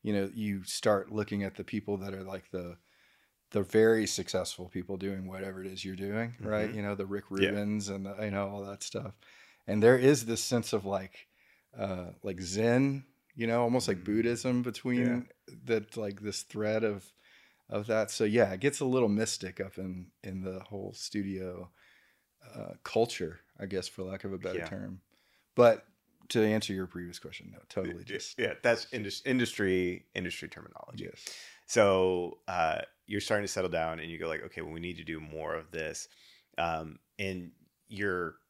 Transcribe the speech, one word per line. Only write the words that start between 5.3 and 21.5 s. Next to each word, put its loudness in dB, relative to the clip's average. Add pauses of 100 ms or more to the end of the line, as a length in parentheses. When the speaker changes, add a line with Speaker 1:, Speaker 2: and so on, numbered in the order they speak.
Speaker 1:
it -10
is -10
you're -6
doing, -4
right? 0
Speaker 2:
Mm-hmm. -6
Speaker 1:
You -4
know, -2
the -4
Rick -6
Speaker 2:
Yeah. 4
Speaker 1:
Rubins -2
and -6
the, -8
you -2
know, 0
all -8
that -10
stuff. -8 (540)
And 4
there 12
is 8
this -2
sense 0
of, 0
like, -4 (500)
uh, -4 (120)
like, -6
Zen, 2 (300)
you -4
know, 4
almost 2
like 0
Speaker 2:
Mm. -12
Speaker 1:
Buddhism 2
between -2 (480)
Speaker 2:
Yeah. -20 (100)
Speaker 1:
that, 0
like, -6
this -6
thread 0
of, 0 (640)
of -2
that. 2
So 2
yeah, 6
it -6
gets 0
a 0
little 4
mystic 0
up -8
in, -10 (140)
in -8
the -6
whole -10
studio, -6 (840)